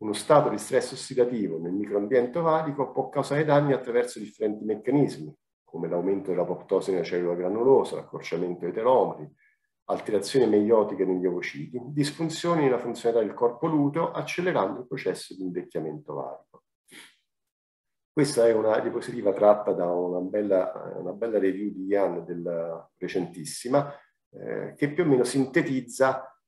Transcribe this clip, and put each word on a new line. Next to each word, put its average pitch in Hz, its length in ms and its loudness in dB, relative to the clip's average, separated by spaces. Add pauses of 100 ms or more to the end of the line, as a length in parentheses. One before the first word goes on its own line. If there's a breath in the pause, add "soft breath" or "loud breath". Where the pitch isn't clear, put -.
Uno 107 100 -2
stato 143 360 4
di 104 80 -4
stress 120 340 -2
ossidativo 120 680 -2
nel 85 160 -6
microambiente 104 640 0
ovarico 156 540 0
può - 180 -4
causare 143 340 -2
danni 147 300 4
attraverso 120 460 -2
differenti 107 440 -4
meccanismi, 110 720 0 (300)
come 85 240 -6
l'aumento 92 400 -2
dell'apoptosi 90 640 -2
nella 87 120 0
cellula 87 300 -2
granulosa, 101 640 4
l'accorciamento 85 680 -6
dei 85 80 -4
telomeri, 95 560 2 (580)
alterazioni 104 640 2
meiotiche 104 560 4
negli 92 220 0
ovociti, 90 600 -4
disfunzioni 151 760 -2
nella 127 140 4
funzionalità 117 480 0
del 98 100 -6
corpo 120 320 0
luteo, 156 440 2
accelerando 143 720 -2
il - 60 -14
processo - 460 -6
di 92 80 -12
invecchiamento 80 720 -8
ovarico. - 520 -12 (1500 loud breath)
Questa 117 340 4
è 117 60 6
una 110 260 4
diapositiva 117 540 -2
tratta 104 380 6
da 87 200 0
una 90 280 -2
bella, 92 800 -2
una 90 140 -8
bella 107 260 -2
review 95 320 0
di 95 140 -8
Ian 92 380 0
del, 85 720 -6
recentissima, 90 920 -4 (380 loud breath)
eh, - 480 -10
che 147 160 0
più 175 100 0
o 160 40 2
meno 127 160 6
sintetizza, 131 1120 0 (100)